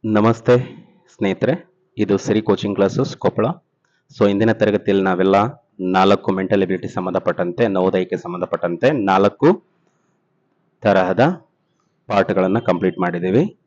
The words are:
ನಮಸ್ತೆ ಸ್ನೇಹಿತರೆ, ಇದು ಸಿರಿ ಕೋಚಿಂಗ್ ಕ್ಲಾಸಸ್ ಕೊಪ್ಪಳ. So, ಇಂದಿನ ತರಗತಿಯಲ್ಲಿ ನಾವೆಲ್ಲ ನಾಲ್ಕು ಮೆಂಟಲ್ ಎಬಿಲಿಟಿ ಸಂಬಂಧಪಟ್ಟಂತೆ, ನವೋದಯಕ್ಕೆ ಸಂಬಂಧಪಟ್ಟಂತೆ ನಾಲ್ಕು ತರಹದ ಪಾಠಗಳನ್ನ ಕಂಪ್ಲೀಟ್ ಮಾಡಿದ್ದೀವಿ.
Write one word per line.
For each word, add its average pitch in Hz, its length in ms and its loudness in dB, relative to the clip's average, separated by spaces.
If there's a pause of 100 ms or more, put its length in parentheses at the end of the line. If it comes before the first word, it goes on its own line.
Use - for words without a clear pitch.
ನಮಸ್ತೆ 113 540 2 (580)
ಸ್ನೇಹಿತರೆ, 107 560 -2 (260)
ಇದು 98 200 0
ಸಿರಿ 110 240 -2
ಕೋಚಿಂಗ್ 101 340 -2
ಕ್ಲಾಸಸ್ 98 400 -2
ಕೊಪ್ಪಳ. 107 300 -2 (720)
So, 104 120 4
ಇಂದಿನ 110 220 2
ತರಗತಿಯಲ್ಲಿ 101 520 0
ನಾವೆಲ್ಲ 95 320 2 (440)
ನಾಲ್ಕು 95 520 2
ಮೆಂಟಲ್ 95 300 0
ಎಬಿಲಿಟಿ 92 260 -4
ಸಂಬಂಧಪಟ್ಟಂತೆ, 92 800 -4
ನವೋದಯಕ್ಕೆ 95 480 0
ಸಂಬಂಧಪಟ್ಟಂತೆ 87 760 -4
ನಾಲ್ಕು 104 760 2 (1120)
ತರಹದ 95 380 2 (880)
ಪಾಠಗಳನ್ನ 98 520 0
ಕಂಪ್ಲೀಟ್ 92 400 -2
ಮಾಡಿದ್ದೀವಿ. 90 680 -2